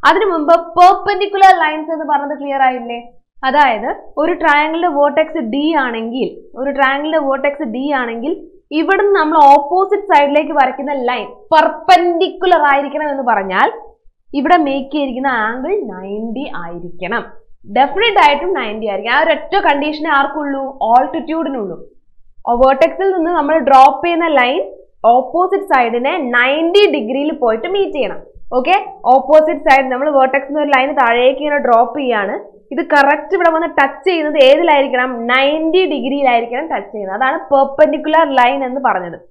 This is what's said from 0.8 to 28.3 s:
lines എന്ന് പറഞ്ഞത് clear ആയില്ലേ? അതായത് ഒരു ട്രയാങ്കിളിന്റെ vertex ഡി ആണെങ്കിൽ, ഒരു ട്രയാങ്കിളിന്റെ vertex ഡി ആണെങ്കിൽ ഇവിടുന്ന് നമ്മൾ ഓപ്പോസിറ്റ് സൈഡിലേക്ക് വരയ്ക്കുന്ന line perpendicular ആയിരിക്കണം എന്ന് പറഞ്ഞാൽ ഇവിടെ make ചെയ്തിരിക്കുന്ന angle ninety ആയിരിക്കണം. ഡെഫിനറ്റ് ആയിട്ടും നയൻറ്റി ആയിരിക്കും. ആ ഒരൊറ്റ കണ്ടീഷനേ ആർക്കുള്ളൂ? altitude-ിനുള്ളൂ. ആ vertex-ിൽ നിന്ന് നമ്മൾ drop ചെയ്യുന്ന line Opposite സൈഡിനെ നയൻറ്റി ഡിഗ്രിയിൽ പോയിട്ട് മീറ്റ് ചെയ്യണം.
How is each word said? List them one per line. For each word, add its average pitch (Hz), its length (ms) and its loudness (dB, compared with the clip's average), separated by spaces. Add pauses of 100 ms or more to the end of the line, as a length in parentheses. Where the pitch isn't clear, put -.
lines 311 320 -4
എന്ന് 320 140 -6
പറഞ്ഞത് 285 340 -4
clear 269 240 -4
ആയില്ലേ? 240 500 -4 (320)
അതായത് 262 520 0 (200)
ഒരു 320 160 0
ട്രയാങ്കിളിന്റെ 311 680 0
vertex 285 520 0
ഡി 294 280 -2
ആണെങ്കിൽ, 233 800 -6
ഒരു 269 120 -4
ട്രയാങ്കിളിന്റെ 277 580 -2
vertex 285 360 -4
ഡി 254 260 -6
ആണെങ്കിൽ 254 640 -6 (180)
ഇവിടുന്ന് 381 500 2
നമ്മൾ 311 180 2
ഓപ്പോസിറ്റ് 349 760 4
സൈഡിലേക്ക് 285 380 2
വരയ്ക്കുന്ന 277 400 0
line 247 340 -4
perpendicular 339 1400 2
ആയിരിക്കണം 285 460 0
എന്ന് 277 140 -6
പറഞ്ഞാൽ 208 500 0 (600)
ഇവിടെ 294 220 2
make 277 340 -2
ചെയ്തിരിക്കുന്ന 269 360 -4
angle 247 420 -4
ninety 220 880 -8
ആയിരിക്കണം. 175 680 -10 (500)
ഡെഫിനറ്റ് 370 520 2
ആയിട്ടും 359 260 -2
നയൻറ്റി 220 320 -6
ആയിരിക്കും. 208 260 -6
ആ 285 100 2
ഒരൊറ്റ 330 420 -2
കണ്ടീഷനേ 302 460 -2
ആർക്കുള്ളൂ? 277 680 -4 (140)
altitude-ിനുള്ളൂ. 277 960 -2 (640)
ആ 240 40 0
vertex-ിൽ 320 640 2
നിന്ന് 330 140 -2
നമ്മൾ 320 280 0
drop 277 480 4
ചെയ്യുന്ന 339 200 0
line 294 460 0 (320)
Opposite 330 600 2
സൈഡിനെ 254 540 0
നയൻറ്റി 302 720 2
ഡിഗ്രിയിൽ 277 400 -2
പോയിട്ട് 226 360 -2
മീറ്റ് 381 240 -2
ചെയ്യണം. 220 280 -6 (320)